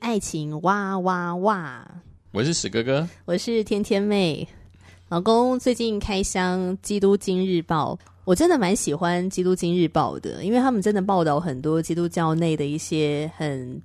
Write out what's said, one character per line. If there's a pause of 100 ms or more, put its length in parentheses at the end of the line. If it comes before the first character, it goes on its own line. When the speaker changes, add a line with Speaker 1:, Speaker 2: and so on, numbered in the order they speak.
Speaker 1:
《爱
情
哇
哇
哇》。 (440)
Speaker 2:
我
是
史
哥
哥。 (180)
Speaker 1:
我
是
天
天
妹。 (600)
老
公
最
近
开
箱
《基
督
今
日
报》， (300)
我
真
的
蛮
喜
欢
《基
督
今
日
报》
的，
因
为
他
们
真
的
报
道
很
多
基
督
教
内
的
一
些
很